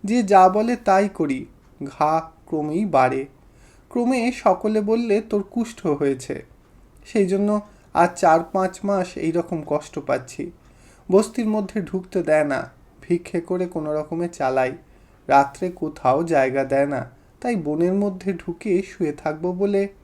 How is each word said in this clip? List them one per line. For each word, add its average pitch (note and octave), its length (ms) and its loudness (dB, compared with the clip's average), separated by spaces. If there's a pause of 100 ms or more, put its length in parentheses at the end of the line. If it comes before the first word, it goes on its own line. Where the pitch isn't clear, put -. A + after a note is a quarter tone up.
যে A3+ 200 2
যা F#3 260 8
বলে A3+ 260 0
তাই G3+ 340 2
করি, C#3+ 360 -2 (380)
ঘা D#3 480 -2 (140)
ক্রমেই D#3 400 -2
বাড়ে। C3+ 400 2 (640)
ক্রমে A#3+ 420 0
সকলে G#3+ 500 0
বললে A3 400 0
তোর G#3 300 -4
কুষ্ঠ - 360 -6
হয়েছে, C#3 580 -2 (600)
সেই G3+ 220 0
জন্য G3+ 340 0 (320)
আজ F3 260 2
চার E3 200 6 (140)
পাঁচ F#3 300 -2
মাস G3 340 -2
এই D#3+ 140 -2
রকম E3+ 360 -4
কষ্ট D3+ 320 -6
পাচ্ছি। C3 520 -6 (600)
বস্তির A3 360 2
মধ্যে G#3+ 340 -4
ঢুকতে F#3 420 -4
দেয় D3+ 200 2
না, C#3 260 -4 (320)
ভিক্ষে F3 400 -2
করে F3+ 240 -4
কোনো D#3 280 -6
রকমে E3 360 -4
চালাই, C3 480 -2 (500)
রাত্রে C#3 440 2
কোথাও D3+ 520 0
জায়গা C3+ 400 2
দেয় C#3 220 0
না, C3 240 -6 (320)
তাই A#3+ 140 -2
বনের E3 380 0
মধ্যে G3 400 -2
ঢুকে F3+ 480 -2
শুয়ে E3+ 300 -4
থাকবো D#3 420 -4
বলে। G3 340 0 (160)